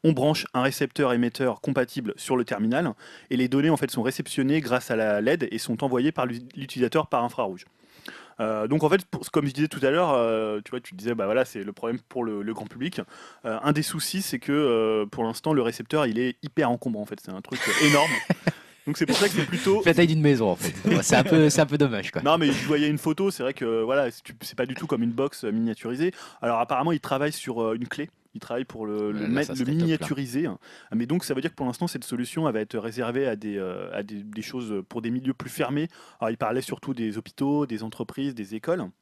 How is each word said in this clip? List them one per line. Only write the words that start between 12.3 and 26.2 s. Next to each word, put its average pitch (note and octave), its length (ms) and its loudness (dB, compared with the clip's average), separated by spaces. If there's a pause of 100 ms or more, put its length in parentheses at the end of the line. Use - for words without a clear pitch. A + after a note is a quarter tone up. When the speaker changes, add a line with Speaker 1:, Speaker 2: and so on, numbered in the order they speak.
Speaker 1:
le A2 100 -4
grand A2 140 -8
public. C3+ 340 -6 (440)
Euh, A2+ 180 -4
un D3 80 4
des D3+ 100 2
soucis, E3 400 -4
c'est C3 180 -4
que, - 120 -4
euh, A2+ 560 2
pour A#2 160 -4
l'instant, A2+ 300 -2
le C3+ 100 4
récepteur, B2 420 0
il A2+ 140 0
est B2+ 240 0
hyper D3 260 0
encombrant. A#2 320 -2
En G#2 40 -6
fait, G#2 180 -12
c'est - 80 -14
un F#2+ 100 -10
truc, - 260 -10
euh, C#3+ 200 4
énorme. D3 240 6
Speaker 2:
<laughs> - 760 -4
Speaker 1:
Donc D3 120 -2
c'est D#3+ 80 2
pour - 120 2
ça G3+ 100 4
que - 60 2
c'est E3 120 2
plutôt F#3+ 400 2
Speaker 2:
La E3 80 8
taille E3+ 140 8
d'une D#3 140 4
maison, B2+ 280 6
en F2 60 4
fait. - 180 -4 (280)
C'est - 160 4
un C3 60 8
peu, D#3 260 8
c'est D3 100 4
un D3+ 60 6
peu C#3+ 120 -2
dommage, A2+ 340 2
quoi. - 100 -4
Speaker 1:
Non, D3+ 160 4
mais D#3 160 4
je - 140 -2
voyais D3+ 200 4
une D3+ 100 0
photo, F#3 340 0
c'est C3+ 120 -6
vrai C3+ 100 -2
que, A2+ 300 0
voilà, C3 280 2
c'est, - 120 -20
tu, - 180 -18
c'est - 160 -14
pas B2 80 0
du C3 100 -8
tout D#3+ 120 -8
comme A#2 160 0
une A#2 80 0
box, C3+ 320 -2
euh, G#2+ 80 -2
miniaturisée. A#2 640 -2 (280)